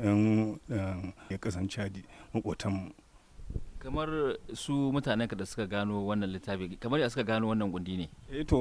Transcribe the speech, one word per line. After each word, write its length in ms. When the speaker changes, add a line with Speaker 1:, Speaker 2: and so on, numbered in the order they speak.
Speaker 1:
'yan, 180
eh, 480
ya 80
kasan 320
Chadi, 320
maƙotanmu. 560
Speaker 2:
Kamar 560
su 360
mutanen 400
ka 60
da 100
suka 200
gano 400
wannan 200
littafi, 540
kamar 200
ya 80
suka 140
gano 320
wannan 160
kundi 260
ne? 120
Speaker 1:
Eh, 120
to, 160